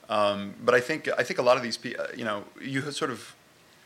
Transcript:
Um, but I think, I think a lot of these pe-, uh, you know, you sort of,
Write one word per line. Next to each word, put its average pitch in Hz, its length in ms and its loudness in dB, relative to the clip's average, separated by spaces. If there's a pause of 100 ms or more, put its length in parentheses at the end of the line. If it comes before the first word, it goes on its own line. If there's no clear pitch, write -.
Um, 101 460 2 (100)
but 120 120 6
I 127 60 8
think, 151 360 -4
I 127 60 2
think 160 160 -4
a - 20 2
lot 127 160 6
of 131 60 -4
these 117 140 -4
pe-, - 180 -8
uh, - 100 -4 (100)
you 123 100 -6
know, 104 180 -4 (180)
you 135 180 -2 (120)
sort 147 180 -2
of, - 240 -10 (520)